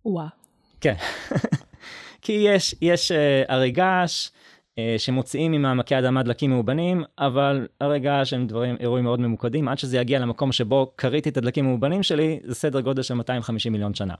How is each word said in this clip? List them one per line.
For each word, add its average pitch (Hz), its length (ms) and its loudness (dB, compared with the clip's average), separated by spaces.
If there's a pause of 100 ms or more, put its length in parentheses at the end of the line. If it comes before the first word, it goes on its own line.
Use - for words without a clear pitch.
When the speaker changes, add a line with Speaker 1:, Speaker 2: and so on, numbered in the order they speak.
Speaker 1:
וואו. 165 220 -4 (540)
Speaker 2:
כן. 120 140 2 (680)
<laughs> - 600 -20
כי 220 120 -2
יש, 208 480 4
יש, 170 300 2
אה, 143 360 4
הרי 131 240 2
געש, 180 600 0 (460)
אה, 113 200 0
שמוציאים 135 540 -2
ממעמקי 135 440 2
האדמה 127 280 2
דלקים 120 260 0
מאובנים, 151 540 0 (140)
אבל 139 500 0 (140)
הרי 147 180 0
געש 139 340 0
הם 123 140 -2
דברים, 120 320 -2
אירועים 123 240 0
מאוד 120 160 0
ממוקדים, 123 480 0
עד 135 100 -2
שזה 127 200 -2
יגיע 127 220 2
למקום 123 320 -2
שבו 127 440 2
קריתי 147 340 0
את 135 80 -4
הדלקים 127 280 0
המאובנים 139 380 0
שלי, 156 400 0
זה 120 120 -8
סדר 139 240 -2
גודל 131 220 -2
של 127 120 -4
מאתיים 120 280 -4
חמישים 113 300 -4
מיליון 104 220 -2
שנה. 95 260 -6